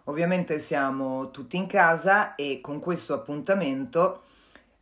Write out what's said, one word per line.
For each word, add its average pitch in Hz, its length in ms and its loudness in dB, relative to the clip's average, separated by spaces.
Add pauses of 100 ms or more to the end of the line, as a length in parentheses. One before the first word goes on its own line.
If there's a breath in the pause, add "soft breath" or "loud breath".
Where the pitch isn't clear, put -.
Ovviamente 170 540 0
siamo 135 720 -2
tutti 131 240 -10
in 185 120 -2
casa 185 680 4
e 143 260 -4
con 147 200 -8
questo 170 320 -4
appuntamento 147 1080 0 (580 loud breath)